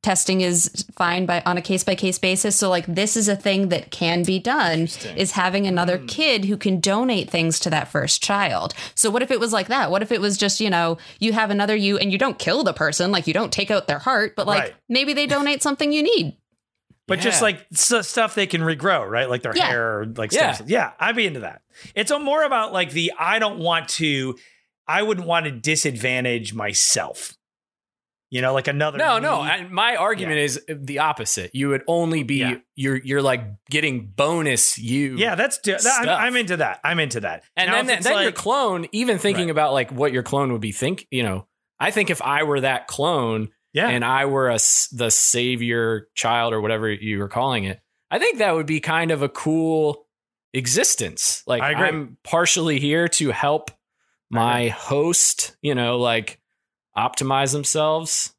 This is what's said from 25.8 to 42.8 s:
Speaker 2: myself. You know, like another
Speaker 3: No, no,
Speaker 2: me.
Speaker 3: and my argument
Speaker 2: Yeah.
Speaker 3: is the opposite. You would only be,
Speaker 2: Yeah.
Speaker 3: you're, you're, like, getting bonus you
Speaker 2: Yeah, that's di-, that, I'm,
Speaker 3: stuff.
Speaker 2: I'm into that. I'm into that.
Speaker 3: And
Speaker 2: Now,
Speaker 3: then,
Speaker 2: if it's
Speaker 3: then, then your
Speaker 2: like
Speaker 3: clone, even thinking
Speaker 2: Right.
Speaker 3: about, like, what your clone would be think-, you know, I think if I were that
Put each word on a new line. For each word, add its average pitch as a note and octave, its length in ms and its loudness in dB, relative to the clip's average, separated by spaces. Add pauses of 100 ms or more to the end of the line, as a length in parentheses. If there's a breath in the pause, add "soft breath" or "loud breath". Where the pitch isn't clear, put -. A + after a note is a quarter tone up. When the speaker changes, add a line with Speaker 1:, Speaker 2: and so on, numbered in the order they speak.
Speaker 2:
myself. - 840 -2 (960)
You B2+ 80 -2
know, B2+ 120 2
like C3+ 160 0
another D3 280 -2
Speaker 3:
No, B3+ 220 2
no, A#3+ 240 0
Speaker 2:
me. C3 80 -4
Speaker 3:
and F#3 200 -4
my A3 260 0
argument F3 400 0
Speaker 2:
Yeah. D3 80 2
Speaker 3:
is C#3+ 220 -4
the C#3+ 320 -8
opposite. A#2 540 -2
You C3+ 160 -2
would C3+ 160 0
only E3 380 0
be, C#3 140 -2
Speaker 2:
Yeah. B2 180 -2 (200)
Speaker 3:
you're, C3+ 200 -2
you're, C3 260 -2
like, C3 200 2 (280)
getting C3+ 380 0
bonus C#3+ 720 2
you C3 400 -2
Speaker 2:
Yeah, G#3 180 0
that's A3+ 240 -2
di-, G3+ 140 -2
that, G3 120 0
I'm, B3 180 2
Speaker 3:
stuff. F3+ 180 0
Speaker 2:
I'm B3 160 0
into F3+ 200 0
that. A#2 260 -2
I'm E3 160 0
into B2 200 -2
that. F2 240 -6 (140)
Speaker 3:
And F3+ 120 0
Speaker 2:
Now, F#3+ 60 2
Speaker 3:
then, B3+ 140 0
Speaker 2:
if A3+ 80 2
it's F3 80 -2
Speaker 3:
then, C4 80 4
then - 100 2
your G#3+ 80 0
Speaker 2:
like - 40 -10
Speaker 3:
clone, G#3 580 0
even A3 260 2
thinking F#3+ 280 0
Speaker 2:
Right. E3 40 -2
Speaker 3:
about, D3+ 220 2
like, C3 180 0
what C3+ 220 0
your B2 100 0
clone C#3 300 0
would A2 80 -4
be G#2+ 100 -4
think-, D#3 400 -4
you B2+ 120 0
know, G2 220 -4 (320)
I F#3+ 140 0
think G3+ 180 0
if F3 120 0
I C#3+ 220 0
were C#3+ 180 2
that C3 260 0